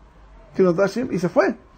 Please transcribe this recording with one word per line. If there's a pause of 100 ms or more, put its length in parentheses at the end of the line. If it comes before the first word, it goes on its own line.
(540)
que
nos
da
Hashem?".
Y
se
fue. (220)